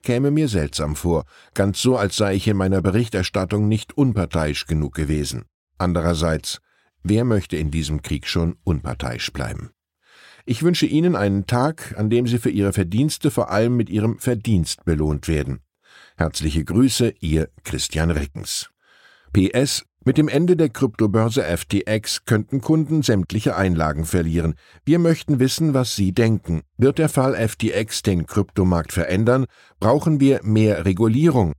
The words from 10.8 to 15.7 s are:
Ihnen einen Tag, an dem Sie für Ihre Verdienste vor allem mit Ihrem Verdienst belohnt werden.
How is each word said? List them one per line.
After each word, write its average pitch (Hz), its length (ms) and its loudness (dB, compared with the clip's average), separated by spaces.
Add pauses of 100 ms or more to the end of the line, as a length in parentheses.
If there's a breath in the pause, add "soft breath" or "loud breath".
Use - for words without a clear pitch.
Ihnen 170 280 2
einen 101 320 0
Tag, 135 520 -2
an 107 100 0
dem 120 180 2
Sie 120 120 0
für 110 120 0
Ihre 98 220 0
Verdienste 110 580 0
vor - 200 -2
allem 117 260 2
mit 110 140 -2
Ihrem 107 280 0
Verdienst 107 680 -2
belohnt 76 420 0
werden. 67 320 -2 (560 soft breath)